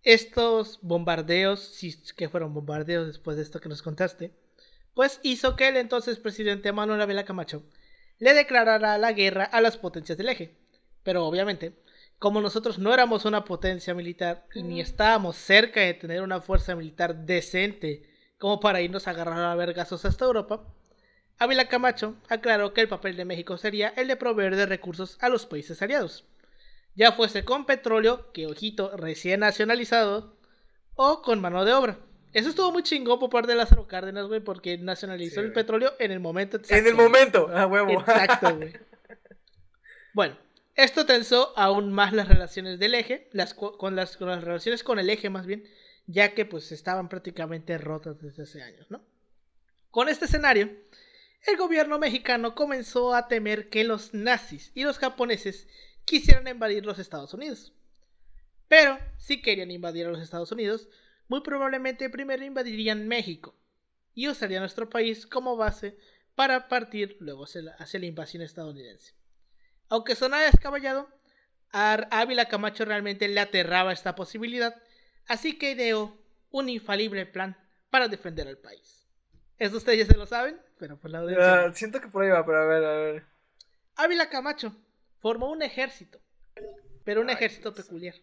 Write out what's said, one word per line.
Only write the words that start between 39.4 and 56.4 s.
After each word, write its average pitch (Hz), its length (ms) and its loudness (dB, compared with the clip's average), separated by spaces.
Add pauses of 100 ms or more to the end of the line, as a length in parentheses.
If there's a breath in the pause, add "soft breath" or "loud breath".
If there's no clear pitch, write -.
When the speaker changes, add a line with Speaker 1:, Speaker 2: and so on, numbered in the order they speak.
Speaker 1:
Bueno, 180 240 0 (380)
esto 269 300 4
tensó 247 520 2
aún 202 340 2
más 202 220 2
las 202 140 0
relaciones 185 520 4
del 220 160 2
eje, 240 360 -6
las 185 220 -4
cu-, 208 240 -10
con 190 180 -6
las, 185 220 -6
con 185 120 -8
las 175 140 -6
relaciones 175 400 -6
con 226 160 -2
el 185 100 -2
eje 214 200 -4
más 185 160 -10
bien, 208 180 -8 (440 soft breath)
ya 202 260 2
que, 208 120 -2
pues, 165 260 -14
estaban 180 380 -6
prácticamente 165 680 -10
rotas 156 440 -12
desde 147 220 -18
hace 151 180 -20
años, 120 280 -20
¿no? 202 120 -16 (880)
Con 254 200 0
este 311 160 -4
escenario, 262 440 4 (760 soft breath)
el 403 100 2
gobierno 311 420 0
mexicano 240 560 -2
comenzó 247 600 -2
a 240 120 0
temer 214 420 -4
que 220 140 0
los 214 300 -4
nazis 214 600 -4
y 254 100 -6
los 285 160 -2
japoneses 240 680 -4 (380 soft breath)
quisieran 302 420 12